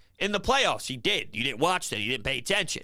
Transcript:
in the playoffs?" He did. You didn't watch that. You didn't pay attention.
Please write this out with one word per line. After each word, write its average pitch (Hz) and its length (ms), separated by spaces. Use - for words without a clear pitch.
in 202 140
the 202 80
playoffs?" 214 460
He 135 100
did. 160 360
You 110 100
didn't 123 180
watch 180 280
that. 107 120
You 107 100
didn't 127 140
pay 131 140
attention. 196 460